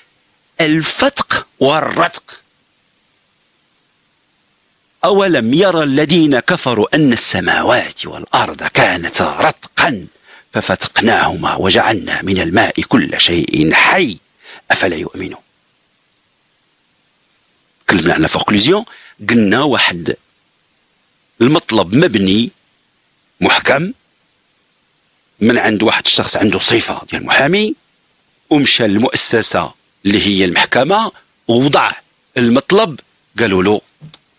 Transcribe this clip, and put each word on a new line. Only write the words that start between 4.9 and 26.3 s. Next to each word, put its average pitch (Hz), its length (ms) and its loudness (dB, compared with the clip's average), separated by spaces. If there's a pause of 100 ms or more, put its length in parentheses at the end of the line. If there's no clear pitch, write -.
أولم 175 480 2
يرى 165 300 2
الذين 147 560 2
كفروا 120 560 0
أن 151 180 4
السماوات - 920 -2
والأرض - 580 -4
كانتا - 760 -2
رتقا - 680 -2 (460)
ففتقناهما 92 1000 -2
وجعلنا 98 680 0
من 92 200 -2
الماء 92 400 -2
كل - 400 0
شيء 87 520 0
حي 165 440 0 (540)
أفلا 90 240 -2
يؤمنون. 87 460 -10 (2500)
تكلمنا 87 260 0
على 80 140 0
فوركلوزيون، 113 580 0 (440)
قلنا 117 340 2
واحد 95 520 -2 (1300)
المطلب 110 540 0
مبني 113 560 2 (920)
محكم 170 520 0 (1500)
من 117 180 2
عند 107 260 0
واحد 107 220 0
الشخص - 320 0